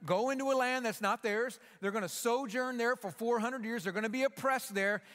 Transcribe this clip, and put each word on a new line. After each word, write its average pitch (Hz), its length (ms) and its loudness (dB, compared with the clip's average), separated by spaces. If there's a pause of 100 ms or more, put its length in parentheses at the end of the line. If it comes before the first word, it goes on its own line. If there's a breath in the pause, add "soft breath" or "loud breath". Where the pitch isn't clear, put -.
go 202 260 4
into 269 200 0
a - 20 4
land 254 320 2
that's 214 160 -2
not 214 200 2
theirs. 226 380 0 (220 loud breath)
They're 196 100 0
gonna 196 180 -2
sojourn 254 680 0
there 233 180 2
for 196 160 -8
four 233 280 0
hundred 240 240 -2
years. 226 200 -4
They're 185 100 -2
gonna 214 160 -2
be 254 140 0
oppressed 262 500 0
there, 196 300 2 (120)